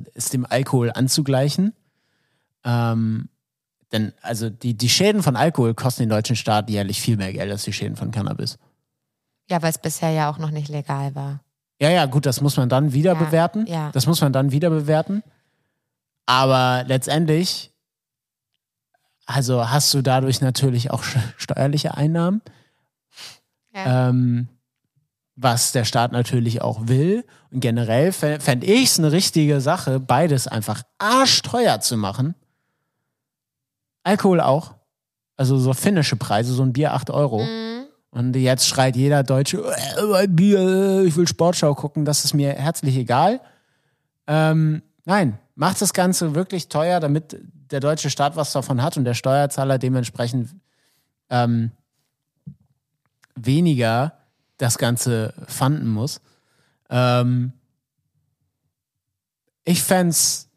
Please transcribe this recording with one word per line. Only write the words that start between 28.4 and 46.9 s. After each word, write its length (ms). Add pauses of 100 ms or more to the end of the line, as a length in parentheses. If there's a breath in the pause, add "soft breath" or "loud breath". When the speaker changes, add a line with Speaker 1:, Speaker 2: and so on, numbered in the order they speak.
Speaker 1:
fänd 240
ich's 340
eine 140
richtige 480
Sache, 400
beides 460
einfach 360 (160)
arschteuer 840
zu 160
machen. 380 (1700)
Alkohol 360
auch. 340 (640)
Also 220
so 140
finnische 440
Preise, 360
so 100
ein 100
Bier 220
acht 160
Euro. 340
Speaker 2:
Mhm. 420 (240)
Speaker 1:
Und 260
jetzt 320
schreit 260
jeder 300
Deutsche, 340
„Äh, 500
mein 280
Bier, 240
äh, 440
ich 120
will 100
Sportschau 480
gucken“, 300
das 200
ist 80
mir 200
herzlich 440
egal. 440 (880 soft breath)
Ähm, 540 (220)
nein, 340 (180)
macht 260
das 120
Ganze 420
wirklich 320
teuer, 320